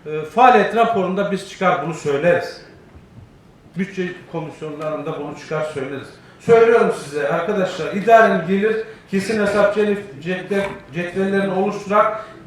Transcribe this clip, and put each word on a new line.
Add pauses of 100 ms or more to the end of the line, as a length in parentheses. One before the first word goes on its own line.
e,
faaliyet
raporunda
biz
çıkar
bunu
söyleriz. (1160)
Bütçe (280)
komisyonlarında
bunu
çıkar
söyleriz. (320)
Söylüyorum
size
arkadaşlar,
idarenin
gelir (340)
kesin
hesap
cetvel-,
cetvel-, (240)
cetvellerini
oluşturarak (220)